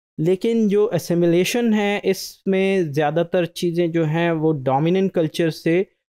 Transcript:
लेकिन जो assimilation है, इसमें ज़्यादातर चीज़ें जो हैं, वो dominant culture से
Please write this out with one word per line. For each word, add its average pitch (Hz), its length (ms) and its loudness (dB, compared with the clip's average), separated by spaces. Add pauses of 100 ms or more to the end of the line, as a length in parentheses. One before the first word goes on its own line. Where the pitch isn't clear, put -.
(200)
लेकिन 208 500 0
जो 208 160 2
assimilation 185 880 0
है, 208 320 0
इसमें 190 840 -2
ज़्यादातर 160 540 0
चीज़ें 170 460 -2
जो 165 140 0
हैं, 170 260 0
वो 160 200 0
dominant 160 600 0
culture 165 380 0
से 165 420 -2 (260)